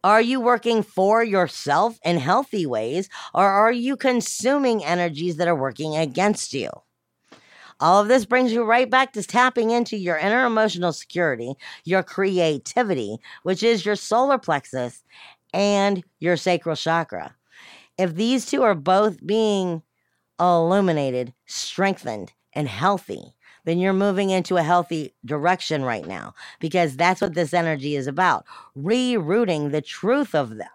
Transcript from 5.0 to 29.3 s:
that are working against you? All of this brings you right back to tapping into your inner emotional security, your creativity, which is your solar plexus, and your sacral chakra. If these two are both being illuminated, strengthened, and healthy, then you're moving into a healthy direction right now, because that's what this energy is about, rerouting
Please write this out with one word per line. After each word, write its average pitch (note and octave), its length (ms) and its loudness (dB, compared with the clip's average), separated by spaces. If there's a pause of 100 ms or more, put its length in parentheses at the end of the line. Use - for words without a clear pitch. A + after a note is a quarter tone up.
that E3+ 100 0
are E3+ 80 2
working C#3+ 400 -4
against D#3+ 580 -2
you? A2+ 160 -4 (1080)
All F3+ 200 6
of G#3 60 2
this A#3+ 180 4
brings B3 280 2
you A#3 100 0
right A#3+ 260 4
back C4 260 2
to G#3 100 -6
tapping A#3+ 480 2
into A#3 240 0
your F3 200 -2
inner G#3+ 300 2
emotional G3+ 460 0
security, C3+ 600 -4 (300)
your F3+ 200 0
creativity, E3+ 1120 -2 (240)
which F#3 220 -2
is A3+ 200 2
your G#3 120 0
solar C4 420 0
plexus, C3 640 -6 (500)
and G3+ 520 0 (160)
your E3+ 160 0
sacral E3 400 -2
chakra. D#3+ 580 -4 (640)
If F3+ 160 0
these A#3 320 0
two C4+ 160 0
are G#3 140 4
both F#3 500 0
being G3 560 0 (560)
illuminated, E3 960 2 (120)
strengthened, F3+ 840 -4 (200)
and D3 160 -4
healthy, C3 680 -4 (320)
then E3+ 120 0
you're F#3+ 140 2
moving G3 380 0
into F#3 260 0
a E3+ 60 2
healthy E3 500 0 (120)
direction D3+ 580 -2
right A#2 240 -4
now, D#2+ 280 -12 (260)
because D#3+ 360 0
that's F3 240 2
what F#3 140 -2
this D#3+ 180 -2
energy D3+ 440 -2
is C3 100 -4
about, D3 400 0 (320)
rerouting F#3 960 0